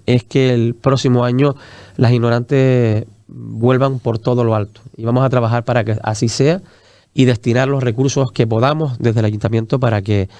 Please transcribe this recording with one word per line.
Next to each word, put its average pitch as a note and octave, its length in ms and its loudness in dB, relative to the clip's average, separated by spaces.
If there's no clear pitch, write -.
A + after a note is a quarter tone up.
es B2 180 2
que C3 300 0
el A#2 220 0
próximo B2+ 500 0
año C3 300 0
las A#2+ 160 4
ignorantes A#2+ 920 2
vuelvan B2 720 0
por A#2 180 -2
todo B2 280 0
lo A2+ 100 0
alto. G#2 240 -6
Y A2+ 80 -16
vamos B2 220 0
a C3 40 2
trabajar A#2+ 360 0
para A#2+ 180 0
que G#2+ 200 -2
así A2 260 -2
sea D#3 320 0
y C3+ 120 2
destinar B2 420 0
los C#3 140 -2
recursos B2+ 500 -2
que - 140 0
podamos C3 540 -2
desde A#2 220 0
el G#2+ 40 2
ayuntamiento A2 540 -2
para A2+ 240 0
que G2+ 260 -2